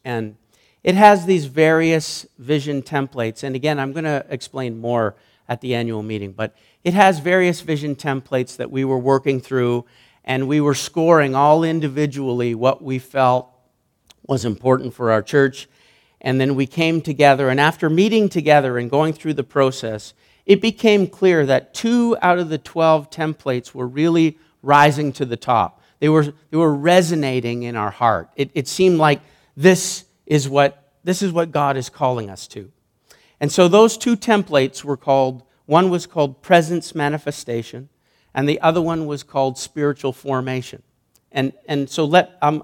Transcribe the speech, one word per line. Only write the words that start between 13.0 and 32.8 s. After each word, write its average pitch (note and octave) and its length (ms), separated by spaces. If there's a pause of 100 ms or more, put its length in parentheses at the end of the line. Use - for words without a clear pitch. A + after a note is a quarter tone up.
was B2+ 200
important B2+ 480
for A#2+ 160
our A2 120
church. C#3 460 (540)
And C3 180
then C3+ 140
we C3 120
came D#3+ 360
together, C#3 480
and C3+ 100
after D#3 300
meeting G#3 400
together C#3+ 480
and A#2+ 120
going D#3 220
through D#3 220
the C3+ 100
process, B2+ 720 (320)
it G3 160
became G#3+ 440
clear F3 380
that C3+ 300
two A#3 480
out F3+ 160
of E3+ 100
the D3+ 100
twelve D#3+ 520
templates D3 640
were B2+ 120
really D#3+ 520 (240)
rising C#3+ 520
to C#3 120
the A#2 100
top. A2 460 (180)
They D3 80
were, D3+ 240 (180)
they D#3 60
were D#3+ 180
resonating C#3+ 880
in A#2 120
our G#2 140
heart. G#2 460
It, - 180
it C#3 120
seemed F#3 320
like D3 220 (360)
this F3+ 480 (200)
is C#3 240
what, C#3 440 (100)
this F3+ 180
is F#3+ 120
what E3+ 180
God C#3+ 260
is C3+ 140
calling A#2+ 400
us - 180
to. G2 220 (720)